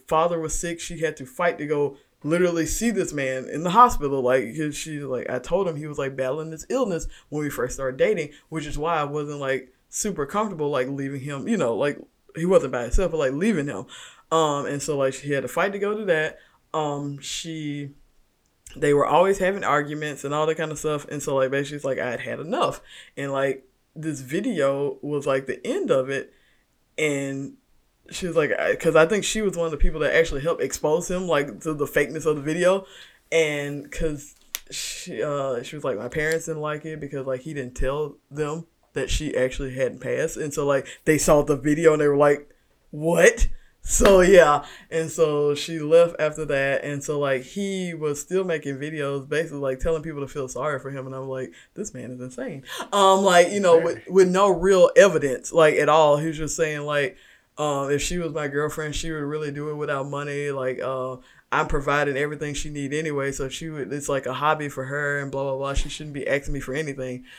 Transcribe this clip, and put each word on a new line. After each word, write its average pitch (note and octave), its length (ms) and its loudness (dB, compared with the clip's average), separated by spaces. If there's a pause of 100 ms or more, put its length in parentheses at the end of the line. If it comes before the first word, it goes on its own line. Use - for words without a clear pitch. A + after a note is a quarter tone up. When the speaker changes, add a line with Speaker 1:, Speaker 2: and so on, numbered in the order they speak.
Speaker 1:
father E3 320 2
was D#3 180 -4
sick, E3+ 220 -6
she E3+ 200 -10
had D#3 180 -2
to C3+ 80 -12
fight F3 320 -2
to D3 80 -8
go D3 320 -2 (260)
literally E3 420 2
see A3+ 260 0
this F#3 220 -2
man C3 360 -4
in D3+ 140 -6
the F3+ 80 -2
hospital. D3+ 500 6
Like, B2 360 2
'cause D3+ 180 -4
she, D3+ 240 -10
like, B2+ 300 -6
I B2 100 -4
told F3+ 280 -2
him D#3 80 -6
he D3+ 120 -8
was, D3 100 -8
like, C3+ 180 -4
battling C#3+ 340 -4
this D#3+ 200 -14
illness G3 380 -2 (220)
when D3 140 -6
we C#3+ 60 -4
first B2 260 -4
started C3 220 -6
dating, E3+ 320 0 (200)
which D#3 160 -8
is C#3+ 120 -6
why E3 200 -2
I D3 60 0
wasn't, D3 360 -6
like, C3+ 340 -4 (160)
super - 360 -4
comfortable, F#3+ 440 -4
like, C3 200 -2
leaving C#3 320 -6
him, C#3 260 -8
you A3+ 100 0
know, A#2+ 180 0
like, C#3+ 240 -2 (360)
he E3 100 -4
wasn't D#3+ 280 4
by B2 100 -2
himself, E3+ 280 2
but, D#3+ 60 -2
like, C3+ 160 2
leaving D#3+ 340 0
him. A2+ 180 -6 (460)
Um, D3 340 2
and C#3 160 -4
so, D3 160 -4
like, C3+ 160 2
she C#3+ 180 -8
had C#3 120 0
to B2 40 -6
fight F3+ 260 -2
to G3+ 60 -6
go G3+ 180 -2
to A3 80 -8
that. D#3 340 0 (340)
Um, C#3+ 460 -4
she, D3 720 -10 (840)
they D3 180 4
were C#3+ 120 4
always F#3+ 320 4
having F#3+ 260 0
arguments D3 640 -2
and C#3 80 -4
all D#3 140 0
that D#3+ 80 0
kind D#3 160 -6
of D3 80 -10
stuff. D3+ 300 -4
And C#3+ 140 -8
so, C#3+ 120 -2
like, C3 160 2
basically, C#3+ 260 -4
it's C#3+ 80 -12
like, C3+ 140 -2
I B2 120 -4
had A2+ 100 -6
had A#2 200 -8
enough. G#3 400 -2 (340)
And, C#3 160 -6
like, C3+ 340 -2 (300)
this D3+ 260 -6
video C#3+ 800 -2
was, D3 260 -6
like, C3+ 200 0
the - 180 -8
end D4 260 -2
of C3+ 180 2
it. - 240 -6 (640)
And C#3 560 -4 (580)
she - 160 -8
was E3+ 80 -6
like, D3+ 220 2
I, F#2 180 2
'cause D#3+ 200 0
I D#3+ 100 10
think G3+ 180 0
she - 180 -2
was F3+ 160 -2
one E3+ 80 -2
of D#3+ 60 -4
the D3 60 -6
people - 240 4
that C#3+ 140 2
actually D3 260 2
helped D#3+ 200 -2
expose D3+ 480 0
him, F#3 180 -4
like, D3 340 -2
to D#3 120 -6
the C#3+ 120 -2
fakeness D3+ 400 -2
of D3+ 100 2
the C#3+ 60 -8
video. F3+ 440 0 (460)
And D3 600 -2
'cause - 440 -6 (360)
she, - 500 -8
uh, C#3 420 -4
she - 120 -14
was C#3+ 80 -10
like, B2 140 -2
my A#2 100 -8
parents D#3 380 -2
didn't D#3 160 -8
like D3+ 240 -6
it D#3 140 -10
because, C#3+ 260 -8
like, C3 160 -4
he D#3 120 -12
didn't B2+ 220 -10
tell C#3+ 420 -2 (140)
them D3+ 340 -6 (280)
that - 160 -4
she - 260 -2
actually B2+ 380 -2
hadn't C3 260 -2
passed. B2+ 380 -4
And D3 160 -6
so, D3 120 -2
like, C#3 220 0 (180)
they D#3 120 4
saw D3 260 6
the D3 140 2
video D3+ 340 6
and D3+ 100 4
they D3 60 4
were C#3+ 80 4
like, D3 340 4 (420)
"What?" E3 580 6 (380)
So, G3 340 8
yeah. E3 420 10 (260)
And D#3+ 220 -4
so D3 420 2
she D#3+ 260 -6
left E3 380 6
after D3+ 280 -2
that. C#3 400 0
And C#3+ 180 -4
so, D3 160 -4
like, C3+ 240 0
he F#3 500 -4
was D3+ 280 -4
still F#3+ 240 -2
making D3 320 -4
videos, C#3 500 -6
basically, D3+ 320 -4
like, C3+ 200 -4
telling D#3+ 220 0
people D3 200 -8
to C3 60 -6
feel C3+ 200 -8
sorry C3+ 320 -4
for C3+ 120 -10
him. C3+ 140 -10
And C3 100 -10
I'm C3+ 120 -10
like, C3 240 -8 (240)
"This - 180 -10
man B2 180 -12
is B2+ 100 -12
insane." C3+ 420 -10 (300)
Um, G3 300 6
like, F3 280 6
you G3+ 80 0
know, F3 180 6
with, E3+ 200 2
Speaker 2:
Very. - 140 -18
Speaker 1:
with F#3 180 6
no G3 200 4
real F3+ 460 6
evidence, D#3+ 560 6
like, D#3 240 6
at D3+ 140 4
all. D3+ 280 6
He D#3 100 -2
was D#3 100 -4
just D3+ 180 -6
saying, D3+ 260 -2
like, D3 360 -2 (400)
um, C#3 340 0
if C#3+ 100 2
she F3+ 160 -4
was E3 160 -4
my D3+ 140 -4
girlfriend, D3 480 -4
she E3 160 -4
would D#3 80 -6
really D3 320 -6
do D3 180 -8
it D3+ 60 -6
without C#3+ 320 -4
money. C#3+ 440 -6
Like, C3 300 -4
uh, B2+ 360 -6 (340)
I'm D3+ 160 0
providing C#3+ 500 0
everything D3 380 -4
she D3+ 160 -6
need C#3 200 -6
anyway. D3 420 -4
So C3+ 160 -6
she E3 200 -10
would, C#3 240 -8
it's C#3+ 160 -6
like C#3 160 -2
a B2 80 -4
hobby D3 340 0
for C3 180 -8
her C#3+ 340 -4
and C#3 120 -8
blah, C3+ 120 -4
blah, C3+ 140 -4
blah. C#3 180 -4
She D3 140 0
shouldn't D3+ 260 -12
be C#3 120 -6
asking C#3+ 280 -2
me C#3 40 -4
for C3 140 -8
anything. C3+ 500 -6 (160)